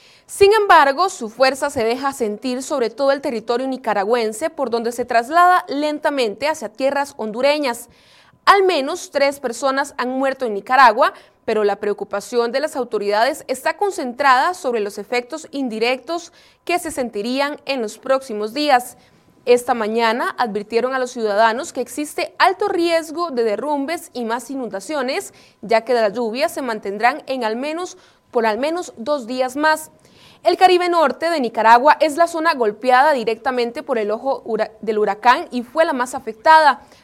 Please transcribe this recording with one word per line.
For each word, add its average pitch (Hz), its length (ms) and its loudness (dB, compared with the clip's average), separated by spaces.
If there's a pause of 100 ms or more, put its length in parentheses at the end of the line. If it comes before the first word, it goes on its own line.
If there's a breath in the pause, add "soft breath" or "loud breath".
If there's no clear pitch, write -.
(260 soft breath)
Sin 403 260 4
embargo, 339 560 4
su 226 200 -10
fuerza 269 420 0
se 269 120 -4
deja 262 300 -2
sentir 247 500 -4
sobre 262 260 -2
todo 269 220 -2
el 269 100 0
territorio 247 460 -4
nicaragüense, 226 840 -2
por 294 220 -6
donde 233 220 -4
se 240 120 -6
traslada 320 640 4
lentamente 285 800 -2
hacia 302 260 -6
tierras 269 440 -2
hondureñas. 247 720 -2 (560 soft breath)
Al 392 180 6
menos 320 480 -2
tres 277 300 0
personas 269 580 -2
han 247 120 -4
muerto 262 360 -2
en 214 80 -4
Nicaragua, 254 580 4 (320 loud breath)
pero 214 200 0
la 202 120 0
preocupación 208 760 -4
de 262 80 -2
las 302 160 -4
autoridades 233 680 0
está 320 320 -4
concentrada 285 760 0
sobre 247 280 -4
los 202 180 -6
efectos 247 520 -8
indirectos 254 800 -4 (360 soft breath)
que 349 120 -2
se 339 120 -10
sentirían 254 720 -4
en 269 160 -4
los 208 180 -8
próximos 240 540 -4
días. 262 460 0 (480 soft breath)
Esta 247 260 4
mañana 233 680 0
advirtieron 226 540 -2
a 262 60 -2
los 254 120 -4
ciudadanos 226 600 0
que 269 80 -6
existe 294 580 -8
alto 370 300 2
riesgo 339 600 -2
de 240 140 -2
derrumbes 277 680 -4
y 240 140 -6
más 240 240 -6
inundaciones, 269 840 -6 (300 soft breath)
ya 226 200 2
que 247 120 -2
las 220 180 2
lluvias 247 400 -4
se 330 80 -8
mantendrán 226 640 -2
en 262 180 -4
al 220 120 -2
menos, 311 400 -8 (340 soft breath)
por 226 140 0
al 214 140 0
menos 320 400 -4
dos 247 280 -4
días 254 300 -4
más. 311 340 0 (540 soft breath)
El 349 120 4
Caribe 359 320 6
Norte 320 420 0
de 320 100 0
Nicaragua 233 580 6
es 294 180 2
la 339 120 4
zona 330 260 0
golpeada 247 580 2
directamente 240 720 -4
por 254 160 -4
el 214 140 -2
ojo 247 320 -4
hura-, 214 260 -4 (100)
del 214 180 -4
huracán 208 520 2
y 247 140 -6
fue 320 200 0
la 339 80 0
más 247 220 -4
afectada. 285 680 4 (220 soft breath)